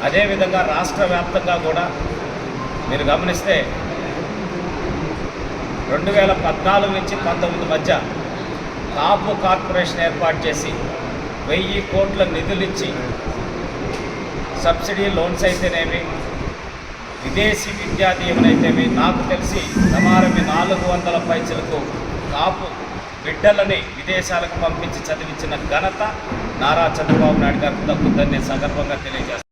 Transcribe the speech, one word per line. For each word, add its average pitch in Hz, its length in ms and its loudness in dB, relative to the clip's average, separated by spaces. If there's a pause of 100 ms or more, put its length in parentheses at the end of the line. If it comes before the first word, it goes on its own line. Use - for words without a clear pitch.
అదేవిధంగా 190 560 2 (120)
రాష్ట్ర 180 380 0
వ్యాప్తంగా 175 440 0 (120)
కూడా 170 180 0 (1040)
మీరు 139 220 0
గమనిస్తే 175 440 2 (2250)
రెండు 175 260 0
వేల 196 140 6 (140)
పద్నాలుగు 190 520 4
నుంచి 190 180 -4 (100)
పంతొమ్మిది 170 480 0
మధ్య 156 180 0 (1040)
కాపు 190 360 2 (120)
కార్పొరేషన్ 180 640 0
ఏర్పాటు 165 380 0
చేసి 147 260 -2 (760)
వెయ్యి 190 320 0 (100)
కోట్ల 196 320 2 (120)
నిధులిచ్చి 190 540 -2 (1700)
సబ్సిడీ 185 420 2 (120)
లోన్స్ 170 300 0
అయితేనేమి, 170 540 0 (1200)
విదేశీ 202 460 0 (100)
విద్యా 185 300 2 (100)
దీవెన 175 320 4
అయితేమి, 131 340 4 (140)
నాకు 175 220 2 (100)
తెలిసి - 300 0 (300)
సుమారు 185 360 6 (260)
నాలుగు 175 380 2
వందల 175 260 0 (120)
పైచలకు 156 500 -2 (540)
కాపు 185 340 0 (580)
బిడ్డలని 196 540 4 (180)
విదేశాలకు 180 680 -2
పంపించి 160 440 -2
చదివించిన 156 480 -4 (180)
ఘనత 190 280 0 (600)
నారా 160 240 4 (120)
చంద్రబాబు 151 460 4
నాయుడు - 200 2
గారికి - 260 -2
దక్కుతుందని - 460 4
నేను 117 160 -2
సందర్భంగా 139 540 -2
తెలియజేస్తాను. 123 460 -6